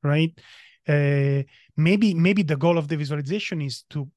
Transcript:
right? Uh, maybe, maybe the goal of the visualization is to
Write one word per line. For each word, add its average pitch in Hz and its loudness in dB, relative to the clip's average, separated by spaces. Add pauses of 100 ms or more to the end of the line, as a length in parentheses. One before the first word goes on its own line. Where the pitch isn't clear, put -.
right? 156 0 (560)
Uh, 139 2 (340)
maybe, 196 4
maybe 190 2
the 151 0
goal 170 2
of 147 -4
the 156 -4
visualization 151 -6
is 139 -8
to 143 -8